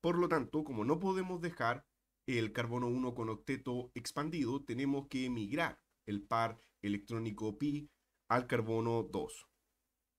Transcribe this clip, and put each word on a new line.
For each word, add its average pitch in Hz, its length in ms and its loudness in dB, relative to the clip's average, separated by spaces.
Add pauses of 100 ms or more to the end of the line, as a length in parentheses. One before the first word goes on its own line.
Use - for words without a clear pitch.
Por 170 160 4
lo 175 100 6
tanto, 151 340 2
como 123 220 -2
no 151 140 4
podemos 185 420 0
dejar 147 460 -2 (400)
el 113 260 0
carbono 120 340 0
uno 123 280 0
con 117 160 -2
octeto 123 640 -4
expandido, 139 680 -2
tenemos 139 460 -2
que 127 220 -2
migrar 120 500 -2 (240)
el 101 180 -4
par 113 380 0 (220)
electrónico 107 720 -2
pi 147 320 -2 (400)
al 123 180 4
carbono 113 580 2
dos. - 440 -6 (720)